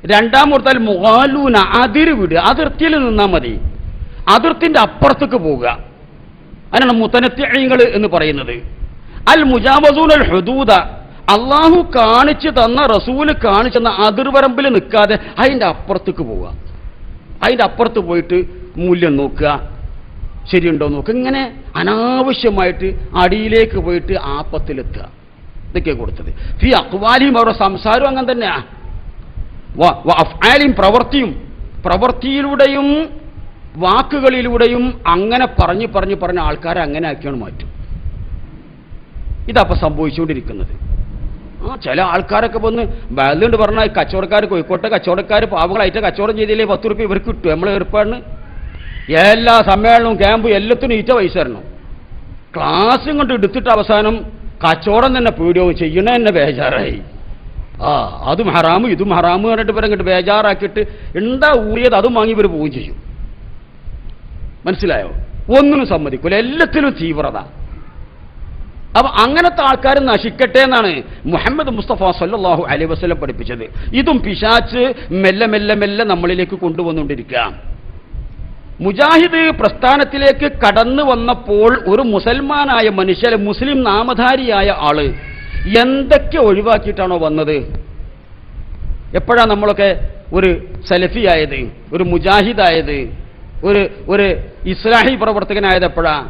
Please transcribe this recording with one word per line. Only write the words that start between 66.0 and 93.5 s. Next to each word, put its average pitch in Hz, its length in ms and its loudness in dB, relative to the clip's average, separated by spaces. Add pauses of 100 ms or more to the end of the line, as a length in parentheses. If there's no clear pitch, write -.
എല്ലാത്തിലും 285 580 0
തീവ്രത. 147 380 -4 (1600)
അപ്പൊ 247 140 4 (140)
അങ്ങനത്തെ 339 440 2
ആൾക്കാർ 269 300 4 (140)
നശിക്കട്ടെ 240 540 2
എന്നാണ് 226 260 2 (400)
മുഹമ്മദ് 262 460 -2
മുസ്തഫ 190 420 0
സല്ലല്ലാഹു 180 500 0
അലൈഹി 156 220 -2
വസല്ലം 170 320 -2
പഠിപ്പിച്ചത്. 120 420 -8 (340)
ഇതും 285 160 2 (100)
പിശാച്ച് 226 580 0 (400)
മെല്ലെ 202 320 2
മെല്ലെ 208 260 0
മെല്ലെ 202 300 -2
നമ്മളിലേക്ക് 180 520 -2
കൊണ്ടുവന്നുകൊണ്ടിരിക്കുക. 151 800 -4 (1400)
മുജാഹിദ് 320 640 4 (140)
പ്രസ്ഥാനത്തിലേക്ക് 277 880 2 (160)
കടന്നു 233 400 2
വന്നപ്പോൾ 233 680 2 (200)
ഒരു 233 120 4 (120)
മുസൽമാനായ 269 720 0 (120)
മനുഷ്യൻ, 190 360 2 (160)
മുസ്ലിം 269 320 -2
നാമധാരിയായ 233 880 2 (180)
ആള് 147 200 0 (720)
എന്തൊക്കെ 262 640 2
ഒഴിവാക്കിയിട്ടാണോ 202 800 2
വന്നത്? 156 340 0 (1600)
എപ്പോഴാ 233 320 2
നമ്മളൊക്കെ 202 360 2 (500)
ഒരു 190 120 4 (400)
സലഫിയായത്, 175 720 2 (320)
ഒരു 175 120 0
മുജാഹിദായത്, 175 920 2 (720)